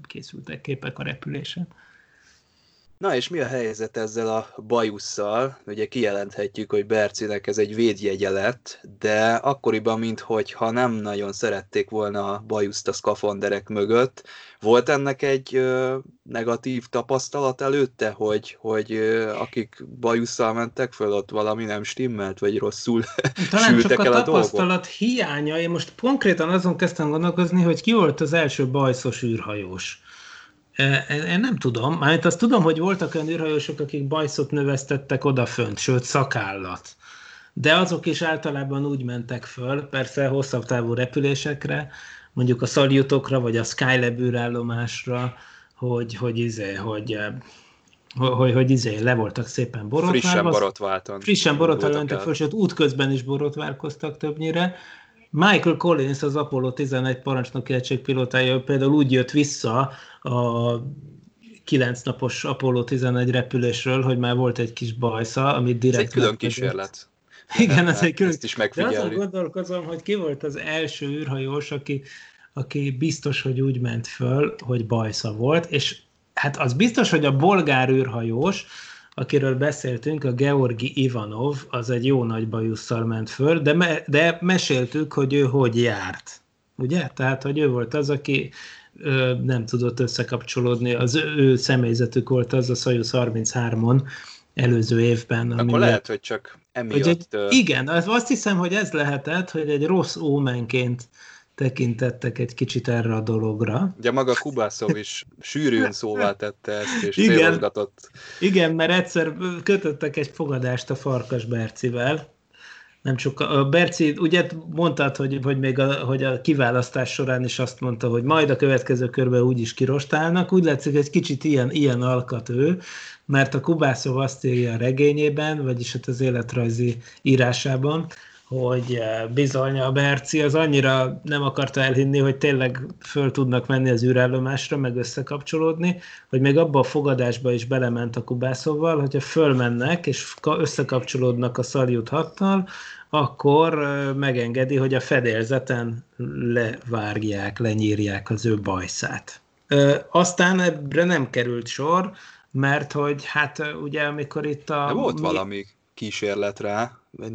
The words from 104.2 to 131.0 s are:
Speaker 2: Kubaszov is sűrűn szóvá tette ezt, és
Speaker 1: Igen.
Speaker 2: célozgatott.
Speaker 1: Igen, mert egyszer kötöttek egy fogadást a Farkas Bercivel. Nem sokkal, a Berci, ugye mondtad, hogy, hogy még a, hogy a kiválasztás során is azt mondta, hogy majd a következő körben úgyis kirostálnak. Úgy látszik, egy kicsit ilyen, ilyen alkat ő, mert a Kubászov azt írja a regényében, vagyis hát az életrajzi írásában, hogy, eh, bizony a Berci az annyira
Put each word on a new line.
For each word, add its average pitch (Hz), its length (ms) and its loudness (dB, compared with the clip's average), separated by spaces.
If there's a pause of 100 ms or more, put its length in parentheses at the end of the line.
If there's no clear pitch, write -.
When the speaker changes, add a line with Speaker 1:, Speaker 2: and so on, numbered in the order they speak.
Speaker 2:
Kubaszov 113 580 -2
is - 280 -10 (140)
sűrűn 127 520 0
szóvá 104 400 -2
tette 104 400 -8
ezt, 107 360 -4
és 101 100 -4
Speaker 1:
Igen. 196 180 6
Speaker 2:
célozgatott. 160 760 0 (280)
Speaker 1:
Igen, 175 360 4
mert 165 160 2
egyszer 175 420 0 (300)
kötöttek 156 540 -2
egy 143 160 -4
fogadást 127 560 -4
a 135 60 -4
Farkas 123 500 -4
Bercivel. 120 880 -4 (680)
Nem 131 160 0
sokkal, 139 300 -2
a 139 220 4
Berci, 160 480 4
ugye 170 300 2 (180)
mondtad, 151 500 0
hogy, 135 280 -2
hogy 139 160 0
még 131 200 0
a, 135 140 2
hogy 135 300 -2
a 127 180 -2
kiválasztás 127 720 2
során 127 300 0
is 123 160 -4
azt 127 200 -4
mondta, 123 300 -2
hogy 117 140 0
majd 151 260 4
a 131 60 2
következő 127 540 2
körben 123 320 2
úgyis 120 320 2
kirostálnak. 156 800 0
Úgy 185 100 6
látszik, 143 320 2
egy 143 140 2
kicsit 165 340 0
ilyen, 139 280 2
ilyen 135 300 2
alkat 123 480 -2
ő, 147 300 2 (460)
mert 135 280 2
a 143 60 0
Kubászov 139 580 0
azt 135 280 -4
írja 123 280 0
a 113 40 -2
regényében, 147 880 2
vagyis 123 300 -4
hát 123 140 -8
az 123 140 -4
életrajzi 120 760 0 (240)
írásában, 135 880 2 (500)
hogy, 123 360 -2
eh, 113 400 -2
bizony 135 460 0
a 131 120 0
Berci 139 500 2
az 147 140 2
annyira 135 680 4